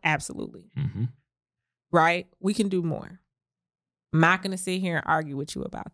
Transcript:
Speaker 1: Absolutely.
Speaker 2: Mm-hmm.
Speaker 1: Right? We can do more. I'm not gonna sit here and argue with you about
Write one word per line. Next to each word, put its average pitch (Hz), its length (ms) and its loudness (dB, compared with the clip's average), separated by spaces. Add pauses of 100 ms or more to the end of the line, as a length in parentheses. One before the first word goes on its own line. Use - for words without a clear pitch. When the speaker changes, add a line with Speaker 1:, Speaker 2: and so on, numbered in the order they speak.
Speaker 1:
Absolutely. - 600 -2 (140)
Speaker 2:
Mm-hmm. 120 260 -2 (880)
Speaker 1:
Right? 170 360 4 (120)
We 196 140 0
can 202 160 2
do 185 120 0
more. 165 380 -6 (960)
I'm 160 60 6
not 180 220 6
gonna 190 160 -4
sit 185 240 -2
here 175 160 0
and - 80 -2
argue 160 320 0
with 147 180 -6
you - 80 -6
about - 300 -10